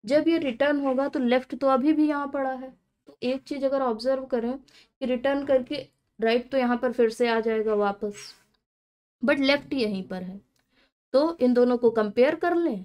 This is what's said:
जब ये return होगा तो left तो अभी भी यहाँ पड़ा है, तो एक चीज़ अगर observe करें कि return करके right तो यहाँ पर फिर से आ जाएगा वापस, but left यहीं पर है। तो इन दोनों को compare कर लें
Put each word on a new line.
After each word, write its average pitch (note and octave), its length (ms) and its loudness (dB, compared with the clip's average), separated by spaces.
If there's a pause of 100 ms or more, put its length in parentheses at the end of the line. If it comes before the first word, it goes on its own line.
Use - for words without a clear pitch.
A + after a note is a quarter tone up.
जब D4 240 2
ये E4 100 2
return C#4+ 420 0
होगा C4+ 280 0
तो C#4+ 100 -6
left B3+ 360 0
तो C4+ 140 0
अभी C4+ 240 4
भी D4+ 160 2
यहाँ C#4+ 200 -4
पड़ा C4+ 240 -4
है, C4 180 -12 (380)
तो - 140 -20
एक C4+ 200 -4
चीज़ C#4 220 -8
अगर C4+ 180 0
observe B3+ 440 -2
करें B3 320 -4
कि - 480 -14
return C#4 400 -2
करके C4+ 400 0 (340)
right A#3 300 0
तो C4+ 80 0
यहाँ A#3+ 200 2
पर B3 140 -2
फिर A#3 180 2
से A#3+ 180 0
आ A3+ 120 2
जाएगा A3 340 0
वापस, G3+ 600 -4 (880)
but C#4 180 2
left C#4 320 0
यहीं G#3+ 360 -2
पर F#3 140 -10
है। F#3+ 180 -14 (760)
तो D#4+ 240 2
इन B3 160 2
दोनों B3 240 4
को A#3+ 140 4
compare A3+ 440 2
कर F4 200 0
लें C4 280 -2